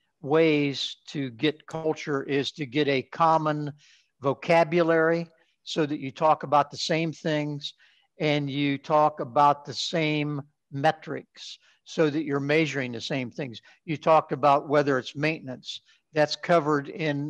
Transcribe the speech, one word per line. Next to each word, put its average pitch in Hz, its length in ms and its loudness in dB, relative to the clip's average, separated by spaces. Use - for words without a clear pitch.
ways 147 760 2
to 139 240 -6
get 143 340 -4
culture 156 580 -4
is 139 280 -2
to 156 140 -10
get 135 220 -2
a 135 140 0
common 151 720 0
vocabulary, 165 1080 2
so 160 120 0
that 143 200 -4
you 131 60 -8
talk 156 320 2
about 143 280 2
the - 120 -10
same 160 180 0
things 147 640 -4
and 147 300 0
you 143 280 0
talk 151 420 2
about 143 460 4
the 139 80 -12
same 151 460 -2
metrics - 880 -4
so - 260 -2
that 151 180 -2
you're 139 120 -2
measuring 135 380 0
the 113 80 -10
same 127 160 -4
things. 120 320 -10
You 156 120 -4
talked 156 340 4
about 143 420 2
whether 143 240 4
it's - 180 -8
maintenance, 139 540 -6
that's 151 240 0
covered 147 360 2
in, 143 100 -2